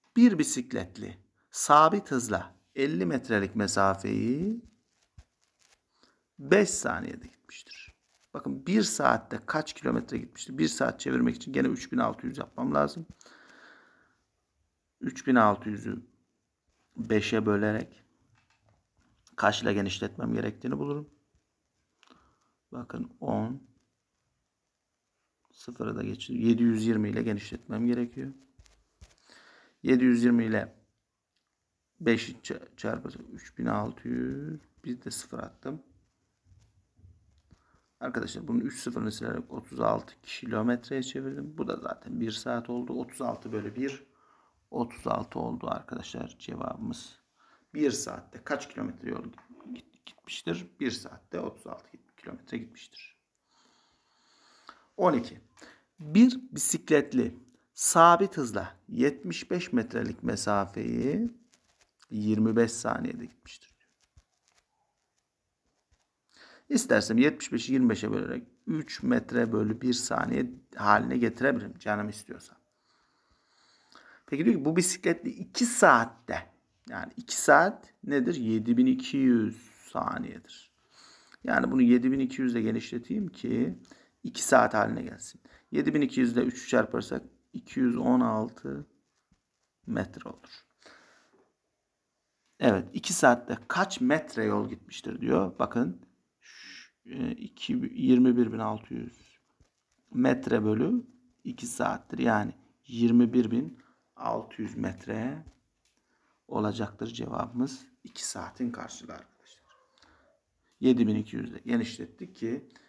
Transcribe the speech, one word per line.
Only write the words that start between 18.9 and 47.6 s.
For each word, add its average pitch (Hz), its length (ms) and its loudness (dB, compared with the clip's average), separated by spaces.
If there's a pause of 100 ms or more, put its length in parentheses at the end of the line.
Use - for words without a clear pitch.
kaçla 104 360 2
genişletmem 104 600 -4
gerektiğini 110 440 -6
bulurum. 143 320 -8 (1600)
Bakın, 120 480 -12
on, 113 440 -6 (1900)
sıfırı 113 440 -8
da - 80 -6
geçir. 107 300 -8
Yedi 117 300 4
yüz 113 220 4
yirmi 107 240 2
ile 110 140 -2
genişletmem 110 640 -4
gerekiyor. 123 460 -4 (1500)
Yedi 131 200 6
yüz 120 200 6
yirmi 120 220 4
ile 110 300 -2 (1200)
beşi 117 340 0
ça-, - 440 -12
çarpacak. - 440 -8 (120)
Üç - 240 -18
bin 123 80 -6
altı 113 420 -4
yüz. 135 540 -6 (240)
Bir 123 160 -10
de 107 100 -12
sıfır - 280 -12
attım. - 440 -12 (2250)
Arkadaşlar, - 480 -6
bunun 117 120 0
üç 143 200 -4
sıfırını 113 320 -6
silerek - 400 -8
otuz - 280 -12
altı 57 340 0 (100)
kilometreye 120 800 -4
çevirdim. 139 540 -10
Bu - 100 -4
da - 80 -6
zaten - 440 -10
bir 113 120 -4
saat 120 380 -6
oldu. 123 240 -6
Otuz 127 280 -8
altı 113 300 -6
bölü 107 240 -6
bir, 135 280 -6 (680)
otuz - 360 -6
altı - 320 -4
oldu - 300 -6
arkadaşlar - 680 -10
cevabımız. - 800 -12 (540)